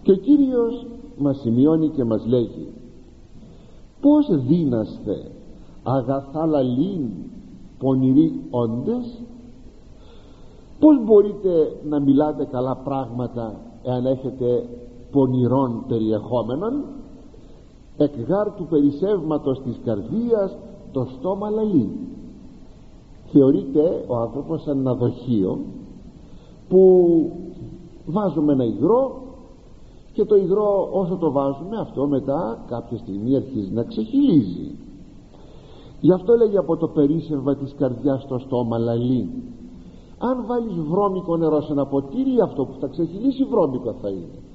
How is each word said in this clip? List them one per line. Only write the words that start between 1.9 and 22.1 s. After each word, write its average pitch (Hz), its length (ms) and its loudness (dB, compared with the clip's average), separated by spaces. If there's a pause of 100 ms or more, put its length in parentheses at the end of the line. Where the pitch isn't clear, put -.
μας 110 220 0
λέγει, 113 420 0 (1300)
«Πώς 294 260 6 (200)
δύναστε 120 840 0 (520)
αγαθά 135 640 -2
λαλήν 143 640 0 (720)
πονηροί 131 600 4 (100)
όντες;» 135 720 -4 (1600)
Πώς 285 260 8
μπορείτε 202 720 4 (140)
να 147 100 0
μιλάτε 139 460 4
καλά 131 300 -2
πράγματα 120 800 -6 (280)
εάν 123 220 -2
έχετε 127 640 -2 (420)
πονηρών 127 760 2
περιεχόμενων; 117 960 -2 (1120)
«Εκ 147 140 2 (160)
γάρ 202 240 0
του 170 180 -10
περισσεύματος 147 920 0
της 117 240 -8
καρδίας 190 680 -2 (360)
το 127 160 -4 (100)
στόμα 202 320 -6
λαλεί». 208 400 2 (1400)